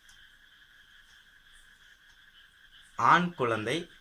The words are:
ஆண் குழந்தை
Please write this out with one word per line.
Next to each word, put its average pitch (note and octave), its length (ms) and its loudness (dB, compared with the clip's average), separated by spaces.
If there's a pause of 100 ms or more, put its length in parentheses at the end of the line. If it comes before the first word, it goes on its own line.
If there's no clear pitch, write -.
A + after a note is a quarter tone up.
(3000)
ஆண் E3 380 2
குழந்தை A#2+ 560 -4 (100)